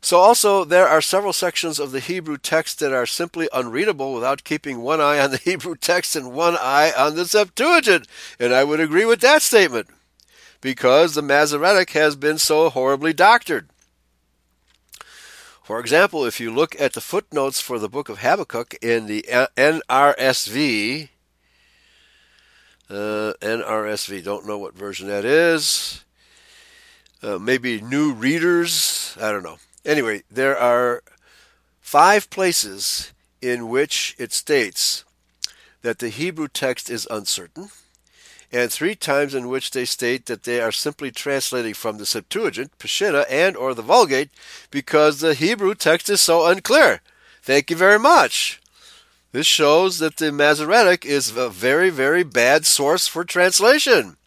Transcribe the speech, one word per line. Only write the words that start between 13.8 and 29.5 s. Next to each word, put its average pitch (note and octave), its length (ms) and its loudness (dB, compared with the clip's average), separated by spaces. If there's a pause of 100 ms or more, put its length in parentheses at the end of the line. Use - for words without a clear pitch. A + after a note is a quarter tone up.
For A2 160 -10
example, D3+ 460 2
if A#2 160 -6
you A#2 100 -8
look C#3+ 300 -4
at C3+ 140 -2
the C#3+ 80 -12
footnotes C#3+ 580 -6
for B2 180 -8
the G#2 100 -6
book C3+ 200 -10
of G2+ 120 -14
Habakkuk B2+ 600 -2
in A2+ 260 -2
the G#2 220 -6 (280)
N D3+ 320 2
R C#3 280 4
S B2+ 300 -2
V, B2+ 640 -4 (1800)
uh, G#2+ 540 -6
N A2 200 -4
R G#2+ 240 -4
S G#2+ 200 -6
V, F#2+ 160 -12
don't G2 240 -8
know G#2 120 -8
what G2 160 -14
version G2 340 -12
that G2+ 180 -4
is. D#3+ 800 0 (1160)
Uh, G2+ 160 -8
maybe A#2+ 440 -2
New C#3 320 -2
Readers, E3+ 1080 -2
I G#2+ 100 -2
don't G2+ 120 -4
know. D#2+ 160 -16 (260)